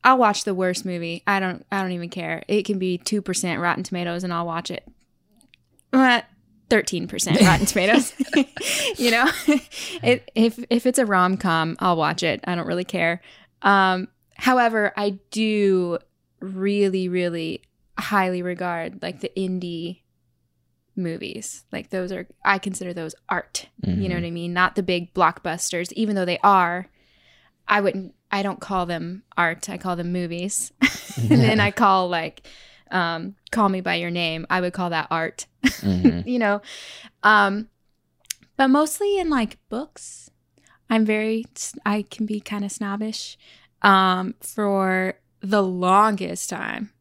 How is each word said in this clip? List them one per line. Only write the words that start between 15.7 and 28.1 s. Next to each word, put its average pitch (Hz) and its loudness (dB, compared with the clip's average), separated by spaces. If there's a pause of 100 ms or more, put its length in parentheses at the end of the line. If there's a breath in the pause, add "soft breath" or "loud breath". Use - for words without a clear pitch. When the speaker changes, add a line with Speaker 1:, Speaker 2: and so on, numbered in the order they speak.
Speaker 1:
really, 190 0
really 175 -4 (360)
highly 185 0
regard, 175 -6
like, 175 -8
the - -6
indie 175 -6 (960)
movies. - -8
Like, - -10
those 185 -6
are, 185 -10 (180)
I 196 2
consider 185 -8
those 165 -8 (140)
art. - -6 (160)
You 180 -2
know 196 0
Speaker 2:
Mm-hmm. 185 -2
Speaker 1:
what 170 -4
I 170 -6
mean? 175 -6
Not 180 2
the 202 0
big 175 -2
blockbusters, 170 0
even 214 -2
though 185 2
they 175 -2
are. 185 4 (800 soft breath)
I 208 4
wouldn't, 196 -2 (160)